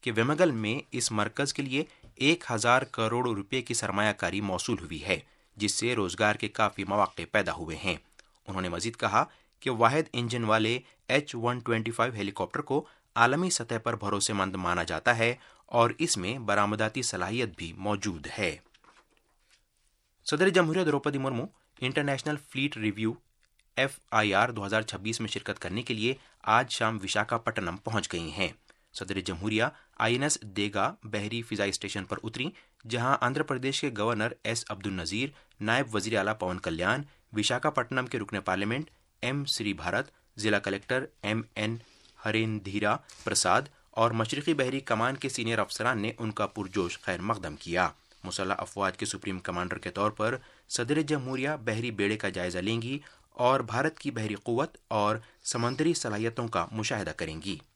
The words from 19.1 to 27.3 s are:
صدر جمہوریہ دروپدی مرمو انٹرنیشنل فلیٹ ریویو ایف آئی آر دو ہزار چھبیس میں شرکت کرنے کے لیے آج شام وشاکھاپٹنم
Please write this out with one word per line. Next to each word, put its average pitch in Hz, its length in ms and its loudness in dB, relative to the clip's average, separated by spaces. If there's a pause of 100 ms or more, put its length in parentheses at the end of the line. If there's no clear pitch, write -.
صدر 165 240 4
جمہوریہ 170 340 4
دروپدی 147 340 2
مرمو 131 280 -2 (360)
انٹرنیشنل 143 540 0 (140)
فلیٹ 139 280 -2
ریویو 110 340 0 (640)
ایف 135 240 0 (120)
آئی 107 220 4
آر 110 160 6
دو 107 160 -4
ہزار 110 160 2
چھبیس 110 400 -4
میں 110 60 -2
شرکت - 320 -6
کرنے 98 220 -4
کے 120 120 -6
لیے 113 200 0 (300)
آج 113 280 4
شام 110 320 0
وشاکھاپٹنم 104 720 -2